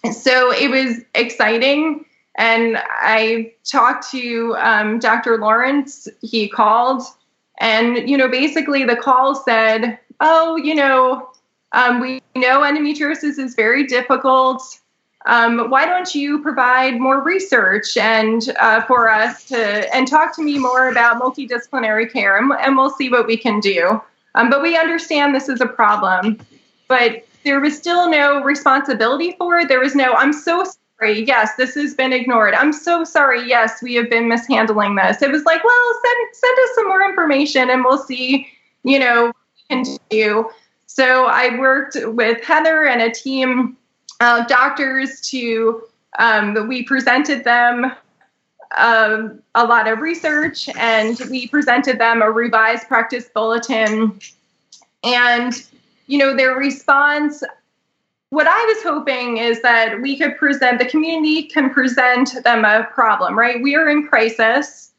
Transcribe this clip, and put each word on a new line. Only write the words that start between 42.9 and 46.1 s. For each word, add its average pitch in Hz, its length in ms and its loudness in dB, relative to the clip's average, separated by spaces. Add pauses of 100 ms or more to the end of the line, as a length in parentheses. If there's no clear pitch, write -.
a 233 80 0
team 254 680 -4 (420)
of 240 260 2
doctors 269 720 -2 (120)
to, 226 500 -2 (380)